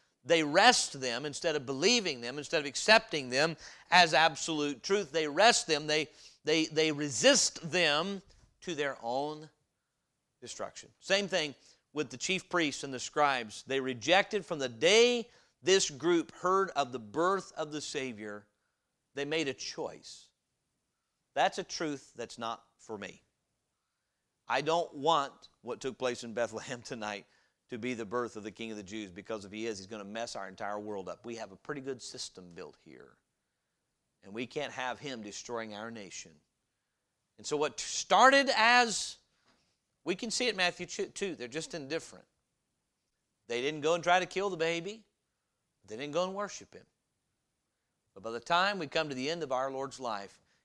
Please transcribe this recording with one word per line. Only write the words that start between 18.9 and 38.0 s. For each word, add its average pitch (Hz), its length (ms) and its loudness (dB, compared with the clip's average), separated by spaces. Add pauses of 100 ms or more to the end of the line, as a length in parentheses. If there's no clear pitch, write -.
they 139 120 -4
made 156 220 0
a 127 60 -2
choice. - 720 -10 (1080)
That's 185 240 2
a 185 60 -4
truth - 520 -6
that's 117 220 -12
not 113 240 -6 (160)
for - 180 -12
me. 101 240 -12 (1300)
I 127 140 0
don't 165 320 -2
want 143 380 0 (280)
what 110 200 -10
took 131 180 -8
place 123 260 -2
in 117 80 -10
Bethlehem 117 500 -6
<laughs> - 20 -18
tonight 107 420 -8 (440)
to 123 80 -8
be 123 160 -4
the 113 100 -8
birth 117 320 -4
of 107 60 -12
the 104 80 -10
King 113 200 -10
of 107 60 -10
the 104 60 -10
Jews, 101 280 -10
because 98 360 -10
if 95 60 -18
he 110 140 -6
is, 107 120 -6
he's 95 80 -16
gonna 104 180 -12
mess 113 320 -8
our 98 120 -10
entire 101 300 -8
world 104 300 -8
up. 87 160 -12
We 117 120 -10
have 110 140 -12
a 95 60 -20
pretty 147 240 -12
good 131 220 -8
system - 420 -14 (100)
built 82 300 -16
here, 67 320 -20 (1080)
and 98 120 -16
we 120 120 -6
can't 135 260 -8
have 127 260 -6
him 123 240 -10
destroying 110 520 -10
our 110 160 -10
nation. 101 400 -16 (1080)
And 107 80 -14
so 151 100 0
what 143 240 -2
started 262 760 6